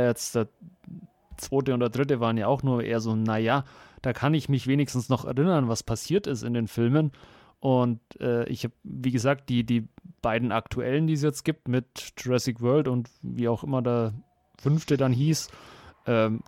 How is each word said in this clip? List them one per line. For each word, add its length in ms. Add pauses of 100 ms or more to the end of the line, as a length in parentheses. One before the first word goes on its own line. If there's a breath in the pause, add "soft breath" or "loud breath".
jetzt 300
der 120 (920)
zweite 360
und 60
der 100
dritte 300
waren 180
ja 100
auch 140
nur 220
eher 160
so, 160
na 220
ja, 260 (400 loud breath)
da 100
kann 220
ich 140
mich 180
wenigstens 420
noch 160
erinnern, 440
was 140
passiert 440
ist 160
in 100
den 140
Filmen. 440 (480 loud breath)
Und, 400 (200)
äh, 300
ich 140
hab, 80 (120)
wie 280
gesagt, 380
die, 140
die 240 (340)
beiden 300
aktuellen, 560
die 60
es 100
jetzt 200
gibt, 240
mit 520
Jurassic 420
World 260
und 220 (140)
wie 240
auch 160
immer 180
der 320 (480)
fünfte 360
dann 160
hieß, 340 (600 loud breath)
ähm, 400